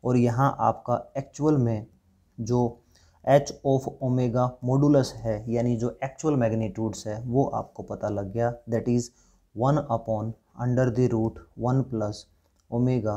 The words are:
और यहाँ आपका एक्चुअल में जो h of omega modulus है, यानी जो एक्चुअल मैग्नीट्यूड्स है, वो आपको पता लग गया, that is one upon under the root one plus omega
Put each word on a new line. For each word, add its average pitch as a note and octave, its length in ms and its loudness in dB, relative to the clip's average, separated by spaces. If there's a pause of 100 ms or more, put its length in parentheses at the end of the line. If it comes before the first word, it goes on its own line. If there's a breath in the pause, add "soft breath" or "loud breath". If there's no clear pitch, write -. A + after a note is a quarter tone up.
और B2 140 2
यहाँ A#2+ 440 2
आपका A2+ 340 0 (220)
एक्चुअल C#3+ 400 0
में A2+ 280 0 (520)
जो A#2+ 240 0 (640 soft breath)
h C#3+ 260 4 (160)
of C3 180 2 (180)
omega B2+ 460 0 (160)
modulus C#3 500 4
है, A2+ 360 -4
यानी A#2+ 240 0
जो A#2 280 -4
एक्चुअल D3 340 -2
मैग्नीट्यूड्स A2 720 -2
है, G#2+ 160 -8
वो B2+ 220 2
आपको - 380 -6
पता G#2 260 -6
लग G2+ 240 -4
गया, A#2 200 0 (160)
that A#2 200 -2
is A#2+ 200 0 (460 soft breath)
one C3+ 240 2 (120)
upon A2+ 420 -4 (280)
under B2 300 2
the B2 180 2
root A2+ 300 0 (200)
one B2+ 260 2
plus G#2+ 400 -6 (440)
omega A#2+ 480 0